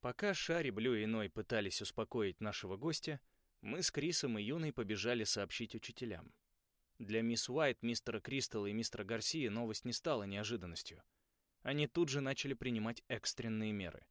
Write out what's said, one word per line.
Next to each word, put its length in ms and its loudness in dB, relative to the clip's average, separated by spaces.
Пока 340 2
Шари, 360 2
Блю 240 4
и 120 2
Ной 220 2
пытались 540 0
успокоить 580 0
нашего 360 -4
гостя, 440 -2
мы 220 -4
с 80 2
Крисом 480 0
и 40 -2
Юной 300 -2
побежали 520 2
сообщить 500 -2
учителям. 580 -8
Для 240 0
мисс 260 2
Уайт, 340 2
мистера 380 -2
Кристалла 460 -2
и 60 0
мистера 300 -2
Гарсии 460 0
новость 360 -2
не 80 -2
стала 320 0
неожиданностью. 760 -4
Они 260 2
тут 200 4
же 120 0
начали 340 0
принимать 540 0
экстренные 640 0
меры. 380 -4